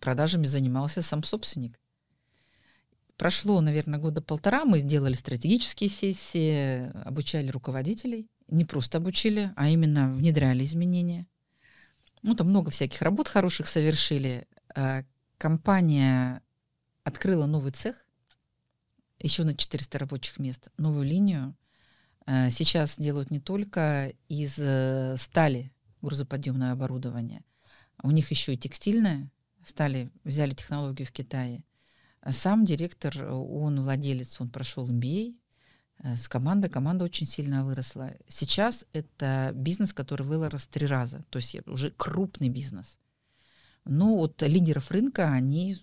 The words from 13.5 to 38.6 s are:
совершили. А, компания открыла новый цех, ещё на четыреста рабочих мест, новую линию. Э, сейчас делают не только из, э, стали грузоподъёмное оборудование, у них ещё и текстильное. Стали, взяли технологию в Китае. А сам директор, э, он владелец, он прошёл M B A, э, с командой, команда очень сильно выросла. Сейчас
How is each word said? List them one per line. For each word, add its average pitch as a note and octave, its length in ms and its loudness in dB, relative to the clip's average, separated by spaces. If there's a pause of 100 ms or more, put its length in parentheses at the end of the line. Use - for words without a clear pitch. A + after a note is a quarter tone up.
совершили. D3+ 800 2 (280)
А, C3+ 280 -2 (340)
компания D3 1080 4 (600)
открыла F3 420 0
новый C#3+ 260 0
цех, - 320 -8 (1120)
ещё D#3+ 260 0
на D3+ 100 0
четыреста - 440 -4
рабочих C#3 400 -8
мест, C3 380 -8
новую D3+ 280 0
линию. D#3 500 2 (720)
Э, C3 240 4
сейчас D#3 480 2
делают C#3+ 320 -2
не D3 100 -4
только D#3 720 -2 (160)
из, D3 300 -4
э, C3 600 0
стали C3+ 540 0 (300)
грузоподъёмное C3+ 680 -4
оборудование, B2 720 -6 (600)
у C3+ 80 2
них D#3 200 4
ещё - 220 -2
и A#2+ 60 -2
текстильное. F3 720 0 (340)
Стали, C3+ 460 -2 (140)
взяли C#3+ 300 -2
технологию C#3 520 -6
в - 60 -16
Китае. B2 520 -8 (560)
А - 120 -6
сам G3+ 340 4
директор, D#3+ 500 -2
э, C3+ 160 -6
он C#3+ 480 -2
владелец, C3+ 600 -2
он A#2+ 100 -6
прошёл B2 400 -8
M A#2+ 100 0
B B2 80 -2
A, - 1040 -8
э, A#2+ 40 -4
с A#2 120 -8
командой, E3+ 400 0
команда F3 380 -2
очень E3 200 -4
сильно C#3 380 -2
выросла. C3 460 -6 (180)
Сейчас G#3 640 0